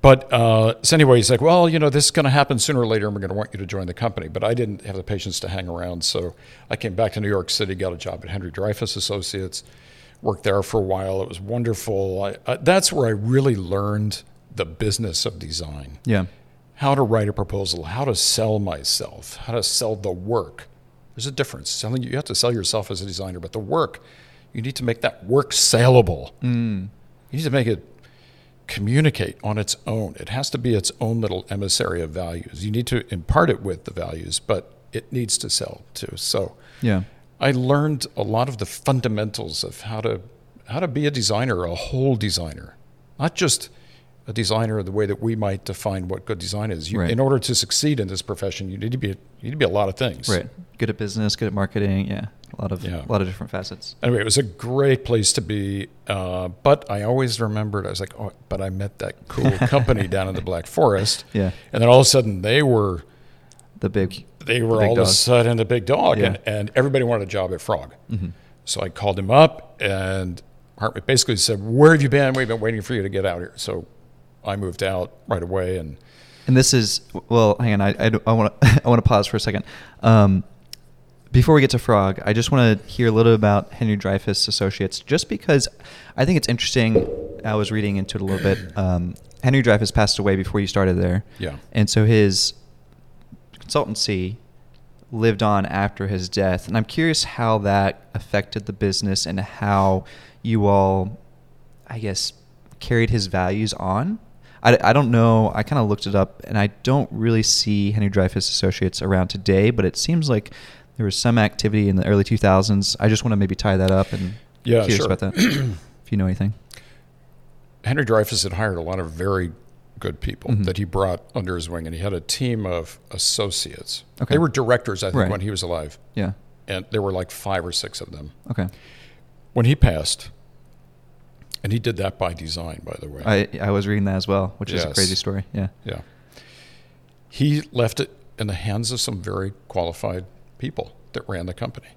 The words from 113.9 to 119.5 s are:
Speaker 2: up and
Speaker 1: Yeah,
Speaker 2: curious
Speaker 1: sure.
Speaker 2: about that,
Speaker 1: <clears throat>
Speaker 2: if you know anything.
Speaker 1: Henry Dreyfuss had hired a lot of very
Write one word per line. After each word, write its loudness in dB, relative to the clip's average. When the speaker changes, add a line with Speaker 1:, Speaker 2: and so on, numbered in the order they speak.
Speaker 2:
up 2
and -6
Speaker 1:
Yeah, 4
Speaker 2:
curious 2
Speaker 1:
sure. 2
Speaker 2:
about 0
that, -4
Speaker 1:
<clears throat> -2
Speaker 2:
if -12
you 0
know 2
anything. -2
Speaker 1:
Henry 0
Dreyfuss 2
had -4
hired -2
a -6
lot -4
of -6
very -2